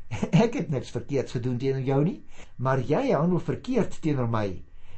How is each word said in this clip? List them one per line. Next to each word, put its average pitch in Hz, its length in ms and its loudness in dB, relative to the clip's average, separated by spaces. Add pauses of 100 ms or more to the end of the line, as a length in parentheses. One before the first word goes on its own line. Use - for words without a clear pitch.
<laughs> - 380 4
Ek 233 100 0
het 220 160 -4
niks 127 240 -4
verkeerds 120 380 -2
gedoen 123 260 -2
teenoor 135 280 -2
jou 139 180 4
nie, 233 160 0 (360)
maar 131 240 2
jy 170 300 2
handel 170 320 2
verkeerd - 600 0
teenoor 131 280 2
my 110 160 2 (520)